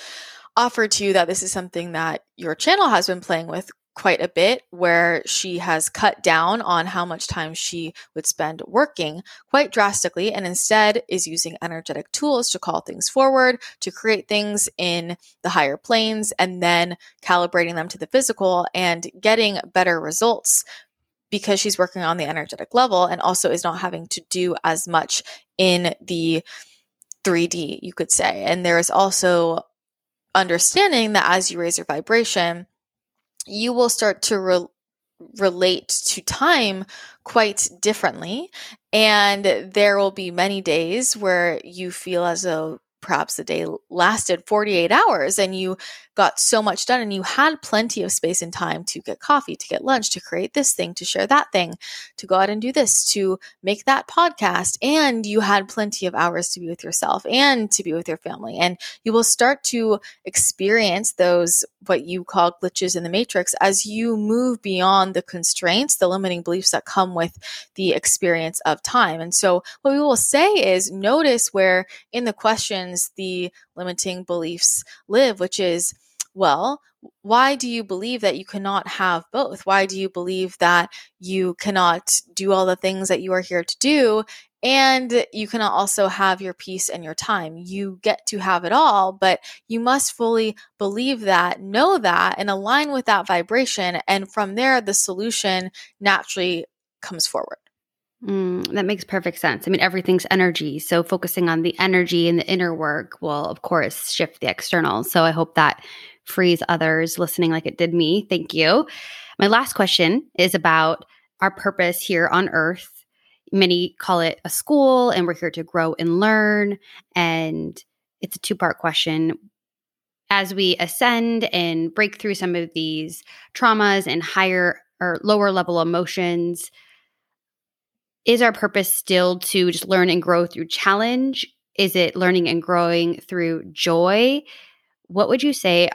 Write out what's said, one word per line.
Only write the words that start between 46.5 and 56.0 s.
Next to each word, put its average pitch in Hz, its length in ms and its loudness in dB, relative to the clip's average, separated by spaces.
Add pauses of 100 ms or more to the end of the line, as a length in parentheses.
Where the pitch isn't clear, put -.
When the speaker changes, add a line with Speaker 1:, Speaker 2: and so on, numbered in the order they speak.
Speaker 1:
much 202 220 -2
done 254 160 0
and 214 100 -6
you 190 120 -6
had 302 400 0
plenty 220 400 -2
of 190 100 -4
space 170 300 -2
and 170 100 -12
time 165 320 -6
to - 160 -8
get - 180 -10
coffee, - 380 -2
to - 100 -14
get - 160 -4
lunch, 247 280 0
to 185 100 -6
create 180 320 -6
this 285 220 0
thing, 175 180 -4
to 180 140 -12
share 196 200 -2
that 277 260 2
thing, 175 200 0 (460)
to - 80 -16
go 185 80 0
out 196 160 4
and 214 100 -4
do 247 100 -4
this, 269 320 2
to 190 360 0 (240)
make 202 240 -2
that 269 200 2
podcast. 190 760 0
And 269 420 2
you 208 160 2
had 202 300 0
plenty 208 340 -4